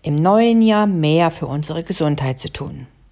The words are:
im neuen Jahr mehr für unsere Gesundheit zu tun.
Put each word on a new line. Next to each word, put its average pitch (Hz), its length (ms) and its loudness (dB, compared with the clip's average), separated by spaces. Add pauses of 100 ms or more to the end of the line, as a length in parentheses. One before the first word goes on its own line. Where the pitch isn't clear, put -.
im 147 140 -4
neuen 220 480 4
Jahr 214 240 4
mehr 165 440 2
für 160 160 -10
unsere 151 380 -6
Gesundheit 143 540 -2
zu - 120 -12
tun. 139 360 -12 (260)